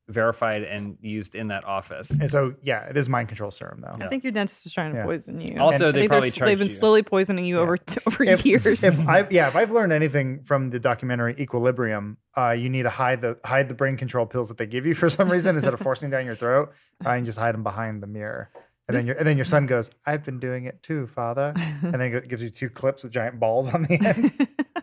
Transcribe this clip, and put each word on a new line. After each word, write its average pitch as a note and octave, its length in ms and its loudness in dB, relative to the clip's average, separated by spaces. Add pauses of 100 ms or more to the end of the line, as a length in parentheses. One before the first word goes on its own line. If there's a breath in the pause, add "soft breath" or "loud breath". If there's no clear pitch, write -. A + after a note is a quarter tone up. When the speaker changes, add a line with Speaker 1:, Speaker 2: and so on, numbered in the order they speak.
Speaker 1:
verified A2+ 540 0
and G2+ 400 -10
used G#2+ 320 -8
in G#2+ 140 -8
that G2 160 -6
office. F#2+ 540 -4
Speaker 2:
And D3 120 0
so, C#3 320 0
yeah, B2 260 -4
it C3 80 -8
is C3+ 140 0
mind A#2+ 180 -2
control G#2 220 -8
serum, - 320 -14
though. F#2 200 -12
Speaker 3:
I - 60 -8
think C4+ 160 -6
your B3+ 80 -4
dentist G3+ 320 -4
is F3 80 -12
trying D#3 200 -4
to B2+ 60 -4
Speaker 2:
Yeah. G#2 60 -4
Speaker 3:
poison - 360 -6
you. - 200 -8
Speaker 1:
Also, D3+ 280 6
Speaker 3:
I D3+ 40 4
Speaker 1:
they C#3 80 2
Speaker 3:
think C3+ 100 4
they're C#3+ 60 6
Speaker 1:
probably C3 120 4
Speaker 3:
s-, A#2+ 60 0
they've - 120 0
Speaker 1:
charged G3+ 140 4
Speaker 3:
been G3+ 80 2
Speaker 1:
you. G3 60 -2
Speaker 3:
slowly G#3+ 280 6
poisoning F#3+ 420 0
you F3 120 0
Speaker 2:
Yeah. E3+ 60 4
Speaker 3:
over F3 140 2
t-, - 260 -4
<laughs> - 40 -20
over A#3 180 2
Speaker 2:
If, F#3 220 6
Speaker 3:
years. - 360 4
Speaker 2:
if E3 240 6
I, F#3 240 6
yeah, E3 180 6
if C3 80 -2
I've G#3 140 4
learned G#3+ 220 4
anything C#3+ 520 0
from C3+ 260 0
the B2 100 -4
documentary A#2+ 580 0
Equilibrium, A#2 760 -2 (200)
uh, B2 160 2
you A#2+ 180 -2
need C3 140 -2
to A#2+ 60 0
hide B2+ 300 0
the, A#2 240 -4
hide C3 240 2
the B2+ 60 -10
brain C3+ 240 -2
control B2 260 -2
pills A#2 240 -4
that A2+ 80 -10
they A#2 100 -4
give B2 200 -6
you E3 80 2
for E3 160 4
some F3+ 200 2
reason F3+ 260 2
instead C#3 180 2
of - 60 -6
forcing C#3 280 -4
down C3 160 -2
your A#2+ 100 -6
throat, B2+ 380 0 (320 soft breath)
uh, B2+ 60 0
and B2 160 -2
just A2 120 -6
hide A#2 160 0
'em A2+ 80 -6
behind G#2+ 400 -6
the G2+ 40 -12
mirror. G#2+ 440 -10 (380 loud breath)
And B2 80 -2
then A#2+ 60 0
Speaker 3:
This A#2+ 60 -4
Speaker 2:
your, C3 100 -4
and D#3 80 0
then D3+ 100 4
your C3 80 0
son D3 220 2
goes, B2 240 0 (160)
"I've D3 180 -4
been B2+ 160 -10
doing B2+ 240 -6
it - 180 -14
too, D3 260 -6
father." C3 440 -4 (160)
Speaker 3:
<laughs> D3 140 -8
Speaker 2:
And E3+ 180 -2
then B2+ 100 -2 (120)
g-, - 40 -20
gives A#2 160 -8
you A#2 60 -8
two A#2+ 220 -8
clips C#3 320 -4
with A#2+ 100 -14
giant A#2+ 260 -4
balls A#2 360 0
on E3+ 80 0
the D#3 200 2
end. A3+ 500 2
Speaker 3:
<laughs> - 60 -6 (240)